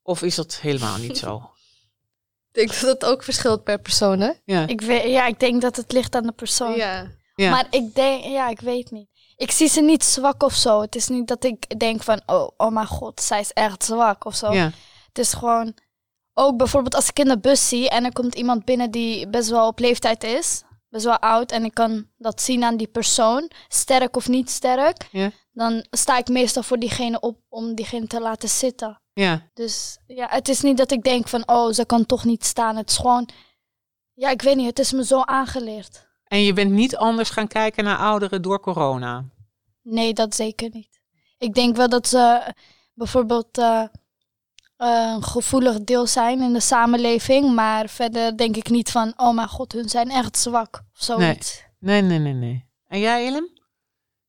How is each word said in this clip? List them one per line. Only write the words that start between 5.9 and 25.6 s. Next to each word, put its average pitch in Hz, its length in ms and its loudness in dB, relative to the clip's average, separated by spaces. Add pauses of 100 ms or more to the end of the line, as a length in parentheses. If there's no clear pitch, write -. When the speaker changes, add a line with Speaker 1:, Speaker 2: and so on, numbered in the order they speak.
Speaker 3:
ligt 247 240 0
aan 233 100 0
de 233 60 -4
persoon. 233 440 -4
Speaker 2:
Ja. 190 320 -4 (280)
Speaker 1:
Ja. 190 140 2
Speaker 3:
Maar 254 200 2
ik 233 260 0
denk, 269 280 2
ja, 269 260 -2
ik 220 100 -8
weet 247 320 -6
niet. 214 180 -18 (260)
Ik - 160 -6
zie 311 160 4
ze 311 140 4
niet 302 220 6
zwak 277 400 2
of 269 100 2
zo. 214 280 4
Het 214 140 -8
is 226 120 -4
niet 247 200 -2
dat 240 160 -4
ik 226 360 -4
denk 226 240 -2
van, 214 220 0
"Oh, 175 320 2
oh 220 140 2
mijn 220 160 -2
god, - 340 -10
zij 208 180 0
is 208 120 -6
echt 208 320 -2
zwak" 226 420 0
of 175 100 -10
zo. 208 160 -2
Speaker 1:
Ja. 170 200 2 (360)
Speaker 3:
Het - 120 -12
is 226 140 0
gewoon, 226 400 0 (600)
ook 269 240 4
bijvoorbeeld 262 380 2
als 269 140 2
ik - 100 -2
in 277 80 6
de 254 120 4
bus 269 300 4
zie 247 200 0
en 240 160 0
er 247 80 -4
komt 247 220 -4
iemand 240 300 -2
binnen 240 260 0
die 226 380 -4
best 226 200 -2
wel 226 180 4
op 226 120 -4
leeftijd 233 440 0
is, 240 400 -4 (260)
best 220 160 -8
wel 233 140 2
oud, 226 320 2
en 226 140 -2
ik 220 80 -6
kan 220 340 0 (100)
dat 226 240 -6
zien 247 220 0
aan 233 140 0
die 220 100 -4
persoon, 240 640 0 (160)
sterk 262 480 0
of 247 120 -4
niet 254 220 0
sterk, 269 640 0
Speaker 1:
Ja. 196 200 -2 (200)
Speaker 3:
dan 226 380 -4